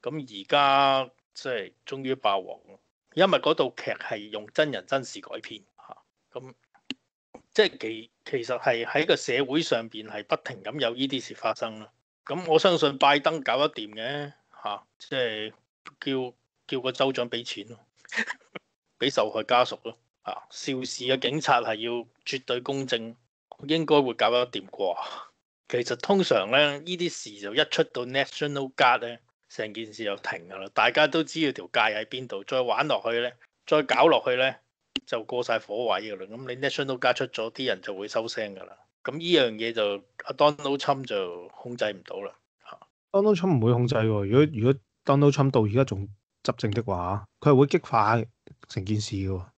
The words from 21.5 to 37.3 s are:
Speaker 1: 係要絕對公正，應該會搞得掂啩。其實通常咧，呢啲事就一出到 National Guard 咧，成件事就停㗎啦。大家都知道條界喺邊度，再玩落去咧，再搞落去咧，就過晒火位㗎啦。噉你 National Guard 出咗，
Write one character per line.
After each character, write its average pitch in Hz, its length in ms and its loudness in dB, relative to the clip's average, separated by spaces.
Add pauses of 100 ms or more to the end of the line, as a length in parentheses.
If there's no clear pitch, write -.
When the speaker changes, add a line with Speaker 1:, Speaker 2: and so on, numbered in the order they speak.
Speaker 1:
係 117 140 -4
要 117 300 -6 (200)
絕 135 200 -6
對 123 140 -2
公 135 260 -4
正， 117 300 -6 (520)
應 160 180 0
該 147 160 6
會 127 120 0
搞 110 160 4
得 123 220 4
掂 101 180 -8
啩。 92 260 -2 (720)
其 123 140 -2
實 120 160 -4
通 202 220 2
常 107 300 2
咧， 143 280 4
呢 175 180 -8
啲 170 120 -2
事 104 320 -14
就 101 140 -6
一 151 160 2
出 160 140 2
到 123 200 -8
National 135 680 -4
Guard 123 260 4
咧， 117 200 -10 (300)
成 107 240 -8
件 110 200 -10
事 113 100 -10
就 101 140 -2
停 - 320 -10
㗎 98 80 -14
啦。 98 160 -12
大 117 180 4
家 151 160 4
都 160 160 0
知 160 220 -4
道 135 80 0
條 95 140 -12
界 110 300 2
喺 110 80 -6
邊 127 220 -10
度， 98 160 -10
再 131 180 -2
玩 120 260 0
落 117 140 0
去 113 180 -2
咧， 120 180 -6 (280)
再 151 180 4
搞 131 240 4
落 131 180 6
去 127 100 2
咧， 127 240 0 (460)
就 113 180 -6
過 123 200 -4
晒 117 160 0
火 113 260 -6
位 101 160 0
㗎 107 160 -10
啦。 95 80 -12
噉 107 120 -16 (180)
你 127 60 -10
National 135 380 -2
Guard 123 160 2
出 135 120 -4
咗， 113 240 -6